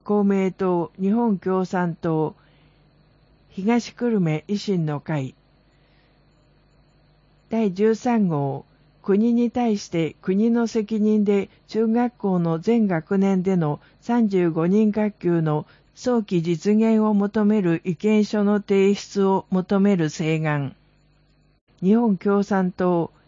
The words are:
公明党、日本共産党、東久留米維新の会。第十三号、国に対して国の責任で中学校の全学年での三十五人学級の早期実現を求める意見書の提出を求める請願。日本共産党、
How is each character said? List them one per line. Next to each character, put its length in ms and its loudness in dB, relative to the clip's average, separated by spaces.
公 200 0
明 260 0
党、 500 -2
日 120 0
本 260 0
共 260 -2
産 300 -4
党、 400 -2
東 460 -2
久 160 -4
留 100 0
米 280 -2
維 100 -2
新 260 -2
の 160 -4
会。 340 -6
第 240 0
十 220 2
三 340 0
号、 380 -4
国 300 2
に 180 0
対 280 -2
し 100 -14
て 320 -4
国 300 0
の 160 0
責 340 -4
任 240 2
で 240 0
中 180 -2
学 320 0
校 200 -2
の 200 0
全 280 2
学 300 -2
年 260 2
で 140 0
の 240 -2
三 260 0
十 220 0
五 160 -2
人 240 2
学 280 -4
級 220 0
の 240 -2
早 280 -2
期 200 -2
実 320 0
現 260 2
を 140 2
求 300 0
め 160 2
る 240 0
意 120 -4
見 280 2
書 200 -2
の 160 2
提 340 2
出 300 -4
を 260 2
求 300 0
め 160 4
る 140 0
請 280 -2
願。 360 -4
日 120 4
本 240 2
共 240 2
産 300 0
党、 380 0